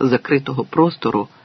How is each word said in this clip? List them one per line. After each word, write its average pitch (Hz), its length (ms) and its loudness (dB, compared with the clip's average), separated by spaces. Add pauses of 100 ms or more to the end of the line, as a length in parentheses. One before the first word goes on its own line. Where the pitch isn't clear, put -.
закритого 135 640 0
простору 113 640 0 (160)